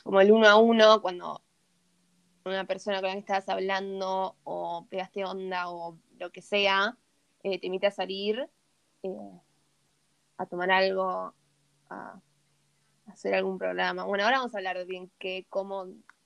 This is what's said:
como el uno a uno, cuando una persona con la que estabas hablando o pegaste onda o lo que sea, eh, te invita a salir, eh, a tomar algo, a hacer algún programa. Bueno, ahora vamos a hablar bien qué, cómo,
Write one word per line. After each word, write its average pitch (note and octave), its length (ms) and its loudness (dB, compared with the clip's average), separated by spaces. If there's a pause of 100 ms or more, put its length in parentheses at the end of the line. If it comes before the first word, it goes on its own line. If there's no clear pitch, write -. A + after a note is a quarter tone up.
como F#3+ 180 4
el G3+ 100 10
uno A3 160 8
a G#3 100 10
uno, A3 440 8
cuando F3 400 -8 (1040)
una F#3+ 200 -6
persona F#3+ 340 -4
con F#3+ 100 -2
la F#3+ 40 -4
que G3+ 60 -8
estabas G3 300 -4
hablando F#3+ 920 -4
o E3+ 460 -8
pegaste F#3+ 360 -8
onda F#3 440 -6
o E3+ 280 -14 (200)
lo F3+ 140 -12
que F#3 100 -20
sea, G3 560 0 (460)
eh, F#3 160 -4
te F#3 80 -8
invita F#3+ 220 -2
a - 20 -4
salir, G3+ 580 -6 (540)
eh, G3 360 -12 (1000)
a F#3 80 -6
tomar F3+ 260 -2
algo, F#3+ 640 0 (560)
a F#2+ 300 -16 (880)
hacer G3 280 -6
algún F#3+ 220 -2
programa. F3+ 480 -4
Bueno, G3 180 -2
ahora B3 160 2
vamos A#3+ 160 -6
a - 20 -10
hablar F#3 280 -8
bien F3+ 340 -12
qué, F#3 300 -8
cómo, G3 380 -8 (380)